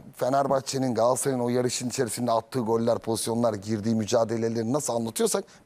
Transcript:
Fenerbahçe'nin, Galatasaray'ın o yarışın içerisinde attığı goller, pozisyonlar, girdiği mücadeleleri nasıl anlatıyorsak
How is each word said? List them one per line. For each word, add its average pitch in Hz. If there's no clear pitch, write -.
Fenerbahçe'nin, 131
Galatasaray'ın 123
o 120
yarışın 123
içerisinde 120
attığı 113
goller, 113
pozisyonlar, 113
girdiği 107
mücadeleleri 113
nasıl 143
anlatıyorsak 117